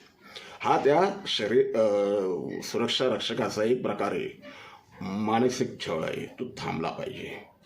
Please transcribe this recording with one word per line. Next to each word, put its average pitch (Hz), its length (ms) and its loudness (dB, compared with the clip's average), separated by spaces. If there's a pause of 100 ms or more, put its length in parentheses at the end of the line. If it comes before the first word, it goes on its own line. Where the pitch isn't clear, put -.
(600)
हा 147 180 4
त्या 170 500 4
शरी-, 120 480 2
अ, 113 100 6 (800)
सुरक्षा - 420 0
रक्षकाचा 107 580 0
एक 123 180 2
प्रकारे 101 600 -4 (600)
मानसिक 110 800 0
छळ - 240 -4
आहे, 104 220 -6
तो - 180 -10 (140)
थांबला 82 320 -4
पाहिजे. - 580 -10 (180)